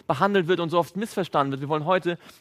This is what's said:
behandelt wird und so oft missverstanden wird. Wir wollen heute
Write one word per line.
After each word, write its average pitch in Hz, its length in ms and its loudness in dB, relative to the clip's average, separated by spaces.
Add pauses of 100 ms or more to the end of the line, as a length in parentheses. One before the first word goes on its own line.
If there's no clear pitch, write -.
behandelt 185 420 2
wird 175 120 2
und 170 80 -2
so 170 100 2
oft 170 180 -2
missverstanden 170 540 -2
wird. 135 120 -6
Wir 143 80 -6
wollen 151 160 -2
heute 175 320 0 (220)